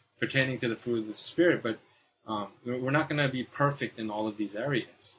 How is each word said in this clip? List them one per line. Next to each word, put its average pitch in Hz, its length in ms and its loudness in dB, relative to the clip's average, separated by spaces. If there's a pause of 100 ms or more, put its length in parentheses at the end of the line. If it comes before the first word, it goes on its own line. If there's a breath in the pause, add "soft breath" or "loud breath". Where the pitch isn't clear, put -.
(200 soft breath)
pertaining 131 400 0
to 120 100 0
the 110 60 0
fruit 120 240 -2
of 110 80 -4
the 107 100 -8
Spirit. 165 460 4
But, 110 160 -2 (480 soft breath)
um, 104 200 -4 (180)
we're, 123 140 -2
we're 131 120 -2
not 147 180 4
gonna 147 200 2
be 127 140 -2
perfect 143 560 0
in 110 100 -4
all 107 180 -2
of 104 100 -4
these 101 180 -4
areas. - 640 -4